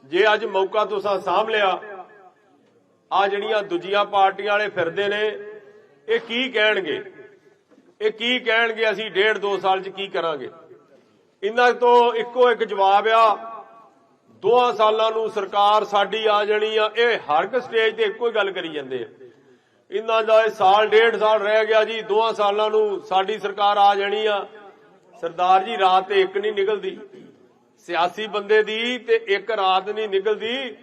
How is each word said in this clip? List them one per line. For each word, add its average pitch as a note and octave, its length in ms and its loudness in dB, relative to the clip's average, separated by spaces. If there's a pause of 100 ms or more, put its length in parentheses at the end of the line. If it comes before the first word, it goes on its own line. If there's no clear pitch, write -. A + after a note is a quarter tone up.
ਜੇ E3+ 200 0 (100)
ਅੱਜ G#3+ 100 -4
ਮੌਕਾ G3 400 -2
ਤੁਸੀਂ G3 360 -4
ਸਾਂਭ F#3 280 -2
ਲਿਆ, G3+ 320 0 (1300)
ਆ F#3+ 160 2
ਜਿਹੜੀਆਂ G3+ 340 -2
ਦੂਜੀਆਂ F#3+ 420 -2
ਪਾਰਟੀਆਂ G3+ 480 0
ਵਾਲੇ G#3 160 0
ਫਿਰਦੇ F#3 400 -4
ਨੇ, G#3 300 -4 (720)
ਇਹ A3+ 120 0
ਕੀ A#3+ 280 -4
ਕਹਿਣਗੇ, G3+ 540 0 (1000)
ਇਹ G#3+ 100 0
ਕੀ A#3+ 300 -2
ਕਹਿਣਗੇ, A3+ 500 0
ਅਸੀਂ G#3 200 -6
ਡੇਢ G#3 280 2
ਦੋ G3 200 -4
ਸਾਲ F#3+ 240 0
'ਚ F#3+ 60 -10
ਕੀ G3 200 -10
ਕਰਾਂਗੇ? E3 420 -4 (920)
ਇਹਨਾਂ A#3 300 2
ਤੋਂ A#3+ 420 4
ਇੱਕੋ A#3+ 360 2
ਇੱਕ A3 140 0
ਜਵਾਬ G3 440 2
ਆ, A3+ 420 2 (800)
"ਦੋਹਾਂ A#3+ 420 2
ਸਾਲਾਂ A3 380 2
ਨੂੰ A3 200 -4
ਸਰਕਾਰ G3+ 540 2
ਸਾਡੀ G#3 420 -2
ਆ G#3 180 2
ਜਾਣੀ G#3+ 320 -2
ਆ।" G#3+ 200 2
ਇਹ A#3 220 2
ਹਰ D#3 260 0
ਇੱਕ B3 180 -4
ਸਟੇਜ A3 340 -2
ਤੇ A3+ 60 -2
ਇੱਕੋ A3 260 -2
ਹੀ A3 60 -6
ਗੱਲ G3+ 160 0
ਕਰੀ E3+ 180 -8
ਜਾਂਦੇ C3 360 -8
ਆ। - 240 -20 (600)
ਇਹਨਾਂ A3+ 320 -2
ਦਾ A3 200 4
ਇਹ G#3+ 80 0
ਸਾਲ G3+ 380 4
ਡੇਢ A3 280 4
ਸਾਲ G#3+ 240 2
ਰਹਿ G#3+ 260 2
ਗਿਆ A3 180 4
ਜੀ, A3 180 -6
"ਦੋਹਾਂ A3 300 0
ਸਾਲਾਂ G#3 380 0
ਨੂੰ G#3+ 300 0
ਸਾਡੀ G3 380 -2
ਸਰਕਾਰ G3+ 380 0
ਆ G3+ 180 6
ਜਾਣੀ G3+ 320 -2
ਆ।" G3+ 200 -2 (720)
ਸਰਦਾਰ F3+ 420 2
ਜੀ, A3+ 160 -6
ਰਾਤ F#3+ 300 2
ਤੇ G3 120 2
ਇੱਕ F#3+ 160 0
ਨਹੀਂ G#3 160 -2
ਨਿਕਲਦੀ F#3+ 460 -4 (800)
ਸਿਆਸੀ F3+ 480 -4
ਬੰਦੇ G#3 360 2
ਦੀ, A#3 360 -4
ਤੇ A3+ 300 0
ਇੱਕ G3 220 -2
ਰਾਤ F#3+ 400 0
ਨਹੀਂ G#3+ 180 -6
ਨਿਕਲਦੀ G#3+ 760 -4